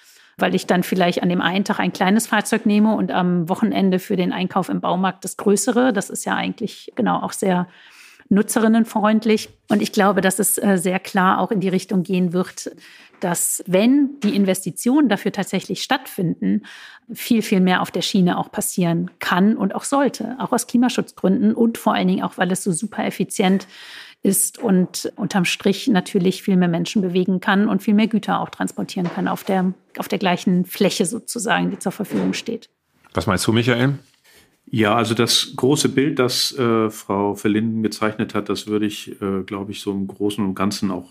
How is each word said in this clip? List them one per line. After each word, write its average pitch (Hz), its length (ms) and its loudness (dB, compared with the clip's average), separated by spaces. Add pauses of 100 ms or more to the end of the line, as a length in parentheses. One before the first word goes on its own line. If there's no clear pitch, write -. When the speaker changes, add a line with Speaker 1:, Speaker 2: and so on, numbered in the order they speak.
(380)
Speaker 1:
weil 185 180 0
ich - 100 -4
dann 180 180 2
vielleicht 180 380 0
an 175 80 2
dem 175 120 0
einen 185 240 0
Tag 208 140 -2
ein 185 140 0
kleines 202 340 2
Fahrzeug 214 380 -2
nehme 208 300 4
und 185 160 -2
am 180 380 0
Wochenende 190 500 2
für 196 160 -4
den 180 160 0
Einkauf 185 380 -2
im 180 100 -2
Baumarkt 180 440 -2
das - 140 -12
größere. 214 560 2
Das 196 160 -4
ist - 160 -10
ja 196 100 -2
eigentlich, 185 600 -6
genau, 180 260 0
auch 185 120 -6
sehr 180 340 0 (600)
nutzerinnenfreundlich. 220 1200 2 (180)
Und 208 140 2
ich 220 100 -4
glaube, 196 300 4
dass 185 180 2
es, - 180 0
äh, 196 200 2
sehr 180 220 -2
klar 190 420 4
auch 185 100 -2
in 208 80 0
die 190 80 0
Richtung 185 360 0
gehen 180 280 0
wird, - 400 -4 (480)
dass, - 480 -2
wenn 247 560 4
die 208 120 0
Investitionen 202 760 2
dafür 196 240 0
tatsächlich - 500 -4
stattfinden, 208 800 -2 (500)
viel, - 280 0
viel 196 180 2
mehr 180 220 4
auf - 100 -4
der 180 100 -2
Schiene 180 360 2
auch - 140 -6
passieren 175 680 -2
kann 196 380 2
und - 180 -2
auch - 80 -8
sollte, 262 560 -2
auch 220 140 -4
aus 233 120 -2
Klimaschutzgründen 214 880 0
und 233 240 0
vor 208 160 0
allen 196 140 0
Dingen 185 160 0
auch, - 140 -6
weil 180 160 0
es - 100 -4
so 202 80 0
super - 340 -4
effizient 190 600 0 (560)
ist - 360 0
und 185 560 0
unterm 190 300 0
Strich - 420 -2
natürlich 185 540 2
viel 190 140 0
mehr 180 120 4
Menschen 170 340 0
bewegen 185 400 0
kann 208 260 2
und 196 160 -2
viel 214 120 2
mehr 220 120 4
Güter 196 320 -2
auch 165 100 -6
transportieren 185 640 -6
kann 180 140 -2
auf 185 160 -4
der, 185 300 0 (240)
auf - 100 -8
der 190 120 -4
gleichen 180 460 2
Fläche 190 400 0
sozusagen, 147 640 -2
die 196 80 -8
zur 95 120 -4
Verfügung 185 420 -4
steht. - 360 -10 (440)
Speaker 2:
Was 90 140 -2
meinst 92 180 2
du, 113 60 2
Michael? 120 480 2 (760)
Speaker 3:
Ja, 107 220 4
also 113 200 2
das - 400 0
große 139 340 2
Bild, 135 300 0
das, - 380 -2
äh, 113 340 0
Frau 101 420 -2
Verlinden 110 500 -2
gezeichnet 107 520 -4
hat, 101 120 -4
das 98 200 -6
würde 107 180 0
ich, - 360 -8
äh, 98 220 -2
glaube 98 280 -8
ich, - 100 -12
so 101 100 -4
im 98 160 -4
Großen 101 380 -4
und 95 100 -4
Ganzen 98 360 -2
auch 90 180 -8